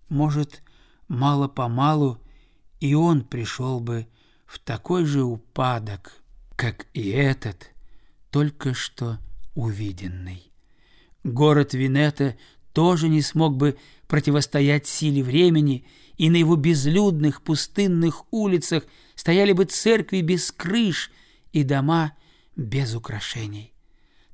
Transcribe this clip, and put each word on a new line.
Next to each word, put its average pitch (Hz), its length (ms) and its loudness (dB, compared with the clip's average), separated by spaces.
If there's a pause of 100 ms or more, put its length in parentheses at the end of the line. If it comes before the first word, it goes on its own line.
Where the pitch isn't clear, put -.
может, 147 540 -2 (460)
мало-помалу 139 1120 0 (580)
и 143 140 0
он 160 300 2
пришёл 127 560 -6
бы 117 260 -6 (400)
в - 140 -20
такой 175 460 -4
же 143 180 0
упадок, 117 960 -6 (340)
как - 380 -4
и 104 160 -4
этот, 135 600 -2 (580)
только 143 460 -2
что 117 420 -8 (380)
увиденный. 92 960 -8 (720)
Город 147 500 2
Венето 135 640 0 (340)
тоже 165 380 2
не 156 140 4
смог 151 340 0
бы 139 220 0 (280)
противостоять 143 800 2
силе 139 380 0
времени, 147 640 2 (300)
и 156 120 4
на 170 60 6
его 165 200 6
безлюдных, 156 840 2
пустынных 165 880 -2
улицах 185 520 0 (320)
стояли 196 380 2
бы 180 120 4
церкви 214 560 0
без 170 300 -2
крыш 196 580 -2 (460)
и 151 80 2
дома 147 480 0 (460)
без 123 380 -4
украшений. 110 760 -10 (600)